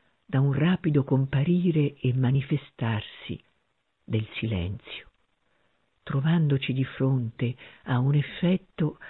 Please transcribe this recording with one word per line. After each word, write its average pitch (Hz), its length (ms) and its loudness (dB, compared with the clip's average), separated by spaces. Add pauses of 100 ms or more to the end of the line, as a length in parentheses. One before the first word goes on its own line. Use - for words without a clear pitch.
(240)
da - 160 0
un 139 120 4
rapido 151 520 2
comparire 147 920 2
e 127 180 -2
manifestarsi 127 1300 -2 (640)
del 110 300 -4
silenzio, 98 800 -6 (920)
trovandoci 143 720 0
di 131 120 0
fronte 127 720 -2 (280)
a 123 160 0
un 139 160 2
effetto - 800 -2 (120)